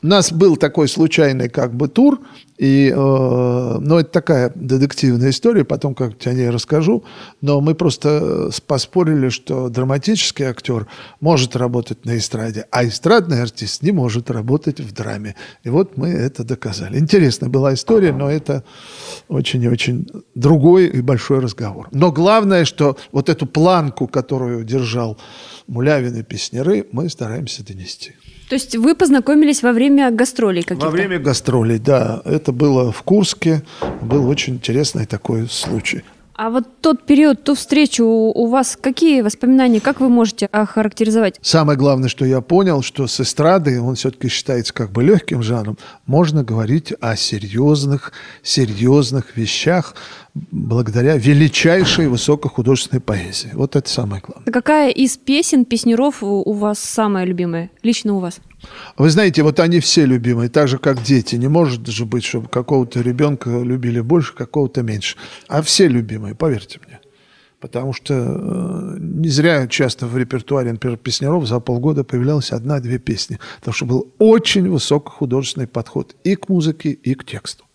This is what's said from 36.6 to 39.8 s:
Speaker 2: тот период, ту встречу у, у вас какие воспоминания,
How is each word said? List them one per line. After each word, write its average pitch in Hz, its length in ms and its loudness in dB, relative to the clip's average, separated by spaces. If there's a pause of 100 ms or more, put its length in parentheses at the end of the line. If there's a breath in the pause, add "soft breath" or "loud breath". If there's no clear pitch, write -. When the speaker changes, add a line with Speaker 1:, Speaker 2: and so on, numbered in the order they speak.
Speaker 2:
тот - 240 0
период, 285 360 4
ту 285 120 0
встречу 269 500 0
у, 220 260 2
у 233 180 0
вас 254 320 0
какие 277 420 2
воспоминания, 247 580 4